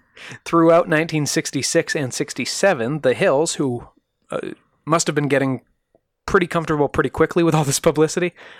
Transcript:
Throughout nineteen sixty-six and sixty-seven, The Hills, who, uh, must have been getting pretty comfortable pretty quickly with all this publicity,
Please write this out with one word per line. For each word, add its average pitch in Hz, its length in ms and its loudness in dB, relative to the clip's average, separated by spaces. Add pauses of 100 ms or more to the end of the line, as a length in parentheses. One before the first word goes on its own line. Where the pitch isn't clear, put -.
(440)
Throughout 165 440 4
nineteen 156 380 0
sixty-six - 680 -2
and 135 200 -4
sixty-seven, 139 840 -2
The 127 140 2
Hills, 156 420 0
who, 127 320 -4 (420)
uh, - 100 -6 (460)
must 165 220 0
have 156 60 -4
been 147 140 0
getting 131 320 0 (640)
pretty 185 200 2
comfortable 156 420 0
pretty 143 220 0
quickly 160 320 0
with 165 120 4
all 156 100 2
this 135 160 -2
publicity, 156 520 0 (280)